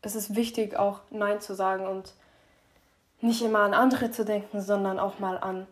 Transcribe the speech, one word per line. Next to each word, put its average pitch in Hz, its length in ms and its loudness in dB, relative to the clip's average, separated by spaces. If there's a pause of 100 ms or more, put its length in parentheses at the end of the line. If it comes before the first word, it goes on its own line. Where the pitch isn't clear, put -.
Es 208 120 -8
ist 208 220 -4
wichtig, 226 400 0
auch 202 240 2 (100)
Nein 208 300 0
zu 202 140 -8
sagen 190 320 0
und 190 260 -6 (1080)
nicht 233 180 2
immer 220 200 2
an 202 120 4
andere 254 380 4
zu 226 160 -2
denken, 208 340 -2
sondern 196 380 0
auch 196 200 -2
mal 190 200 -2
an 190 340 -6